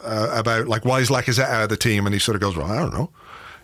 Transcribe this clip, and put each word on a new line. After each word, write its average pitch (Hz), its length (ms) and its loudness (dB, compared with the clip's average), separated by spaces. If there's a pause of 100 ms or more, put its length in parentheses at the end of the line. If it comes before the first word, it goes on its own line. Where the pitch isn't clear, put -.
uh, 110 340 -2
about, 113 280 2
like, 110 180 -2
"Why 131 160 2
is 127 100 2
Lacazette 127 400 2
out 110 140 2
of 104 40 -2
the 107 80 0
team?" 101 300 2
And 101 80 0
he 101 40 0
sort 107 160 0
of 95 60 0
goes, 98 160 0
"Well, 78 140 -4
I 110 80 -2
don't 165 160 -2
know." 147 160 -4 (540)